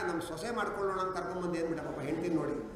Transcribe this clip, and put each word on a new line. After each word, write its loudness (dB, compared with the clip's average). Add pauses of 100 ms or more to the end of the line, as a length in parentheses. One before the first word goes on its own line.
"ನಮ್ಮ 0
ಸೊಸೆ -4
ಮಾಡ್ಕೊಳ್ಳೋಣ 0
ಅಂತ 0
ಕರ್ಕೊಂಡ್ಬಂದು 0
ಏನ್ಬಿಟ್ಟ 0
ಪಾಪ -2
ಹೆಂಡ್ತಿನ 2
ನೋಡಿ." 2 (220)